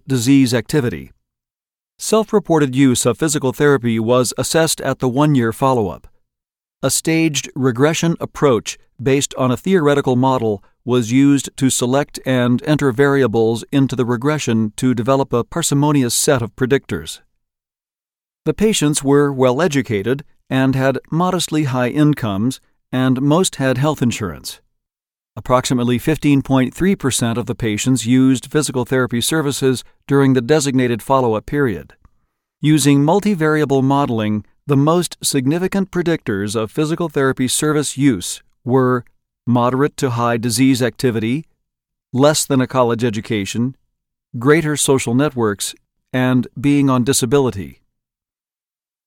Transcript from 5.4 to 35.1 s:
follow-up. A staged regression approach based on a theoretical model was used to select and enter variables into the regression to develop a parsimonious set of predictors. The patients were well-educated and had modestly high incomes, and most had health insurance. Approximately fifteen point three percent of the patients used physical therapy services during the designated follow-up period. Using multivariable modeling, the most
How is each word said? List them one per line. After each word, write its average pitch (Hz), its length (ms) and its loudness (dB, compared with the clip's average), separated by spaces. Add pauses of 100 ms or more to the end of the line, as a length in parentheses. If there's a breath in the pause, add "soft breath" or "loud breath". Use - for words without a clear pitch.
follow-up. 113 560 -2 (800)
A 131 40 -2
staged 160 640 -2
regression 135 640 0
approach 120 580 -2 (240)
based 131 340 0
on 127 160 0
a 120 60 -2
theoretical 143 600 0
model 123 440 0 (220)
was 117 300 -2
used 139 420 4
to 135 140 0
select 131 560 -2
and 123 380 0
enter 143 280 0
variables 117 800 2
into 135 240 0
the 123 80 0
regression 117 720 -2
to 127 180 0
develop 131 380 -2
a 120 140 0
parsimonious 143 680 0
set 135 280 0
of 110 160 -8
predictors. 117 640 -2 (1200)
The 151 100 -2
patients 185 480 0
were 143 300 4
well-educated 131 920 0 (240)
and 131 260 0
had 131 240 0 (100)
modestly 165 540 -2
high 123 240 -2
incomes, 127 720 0 (320)
and 131 300 0
most 156 340 0
had 131 220 0
health 147 240 0
insurance. 101 580 -6 (800)
Approximately 123 640 0
fifteen 147 420 2
point 131 320 0
three 190 240 0
percent 120 400 -2
of 113 80 -6
the 113 100 -6
patients 113 500 -2
used 131 460 2
physical 139 320 -2
therapy 123 380 -2
services 139 640 -2 (200)
during 135 280 4
the 127 80 2
designated 127 600 0
follow-up 123 440 0
period. 117 480 -4 (640)
Using 143 400 4
multivariable 156 800 0
modeling, 120 640 -2 (200)
the 143 120 0
most 160 440 0